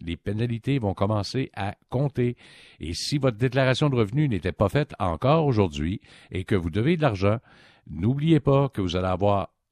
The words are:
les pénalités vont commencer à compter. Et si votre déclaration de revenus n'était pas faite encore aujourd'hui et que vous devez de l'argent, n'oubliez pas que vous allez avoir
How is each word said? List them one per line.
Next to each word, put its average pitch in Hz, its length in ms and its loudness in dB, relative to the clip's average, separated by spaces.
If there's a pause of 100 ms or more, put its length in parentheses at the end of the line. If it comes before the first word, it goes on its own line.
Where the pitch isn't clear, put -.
les 85 160 -6
pénalités 117 640 -4
vont 101 160 -2
commencer 107 600 -2
à 101 200 -6 (160)
compter. 127 460 -2 (420)
Et 85 160 -8
si - 240 -4
votre 127 180 0
déclaration 131 540 2
de 135 60 0
revenus 123 340 0
n'était 92 220 -2
pas 101 180 2
faite 147 280 -2
encore 123 460 2
aujourd'hui 95 560 0 (300)
et 92 140 -6
que - 100 0
vous 87 160 0
devez 117 260 0
de 156 60 -2
l'argent, 107 380 2 (500)
n'oubliez 139 500 2
pas 139 280 2
que - 120 -6
vous 90 160 -2
allez 92 120 0
avoir 95 420 0 (220)